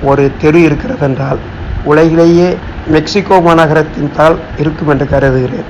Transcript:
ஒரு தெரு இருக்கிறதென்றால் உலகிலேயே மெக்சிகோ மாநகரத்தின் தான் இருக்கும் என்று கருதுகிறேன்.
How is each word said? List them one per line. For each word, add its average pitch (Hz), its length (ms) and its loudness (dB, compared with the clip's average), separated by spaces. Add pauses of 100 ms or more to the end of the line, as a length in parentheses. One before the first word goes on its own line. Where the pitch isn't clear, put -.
ஒரு 139 140 2 (180)
தெரு 151 260 4
இருக்கிறதென்றால் 135 720 -2 (520)
உலகிலேயே 170 580 4 (440)
மெக்சிகோ 180 520 0
மாநகரத்தின் 156 720 0
தான் 160 180 4 (260)
இருக்கும் 151 320 -4
என்று 139 180 0
கருதுகிறேன். 131 580 -2